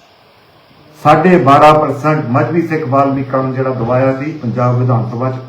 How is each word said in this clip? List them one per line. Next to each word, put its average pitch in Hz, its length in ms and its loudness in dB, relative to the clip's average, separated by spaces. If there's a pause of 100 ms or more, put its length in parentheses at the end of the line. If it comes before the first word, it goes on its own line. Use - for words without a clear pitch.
(1040)
ਸਾਢੇ 156 400 4
ਬਾਰਾਂ 147 300 6
ਪਰਸੈਂਟ 147 560 -2
ਮਜ਼੍ਹਬੀ 156 380 -2
ਸਿੱਖ 156 200 -4
ਬਾਲਮੀਕਾਂ 135 560 -2
ਨੂੰ 131 100 -4
ਜਿਹੜਾ 131 200 -4
ਦਵਾਇਆ 127 440 0
ਸੀ 147 140 -8
ਪੰਜਾਬ 123 460 -2
ਵਿਧਾਨ 120 320 0
ਸਭਾ 127 220 -6
'ਚ, - 180 -10